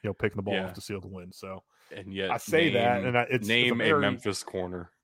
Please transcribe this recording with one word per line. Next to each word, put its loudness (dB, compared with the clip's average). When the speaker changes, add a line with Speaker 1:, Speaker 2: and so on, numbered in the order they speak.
Speaker 1:
you -2
know, -4
picking -4
the -6
ball -2
Speaker 2:
Yeah. -2
Speaker 1:
off -12
to -14
seal -8
the -16
win. -14
So -14
Speaker 2:
And -12
yet, -2
Speaker 1:
I 0
say 4
that, 4
Speaker 2:
name, -2
Speaker 1:
and 2
I, 6
it's, -2
it's 0
a 2
Speaker 2:
name 4
a 2
Speaker 1:
very 6
Speaker 2:
Memphis 0
corner. -8